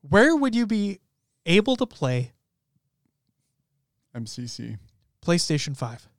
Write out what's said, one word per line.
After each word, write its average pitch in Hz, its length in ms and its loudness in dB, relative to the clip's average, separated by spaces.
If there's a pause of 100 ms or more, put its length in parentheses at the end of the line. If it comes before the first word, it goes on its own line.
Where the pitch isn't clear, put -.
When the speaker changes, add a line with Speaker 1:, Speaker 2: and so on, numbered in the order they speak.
Speaker 1:
Where 233 280 6
would 269 180 2
you 233 140 0
be 202 320 -2 (480)
able 208 300 4
to 247 100 -2
play 127 460 -4 (1800)
Speaker 2:
M 117 140 -10
C 123 180 -12
C. 113 320 -12 (480)
Speaker 1:
PlayStation 156 500 -2
five? 117 320 -12 (120)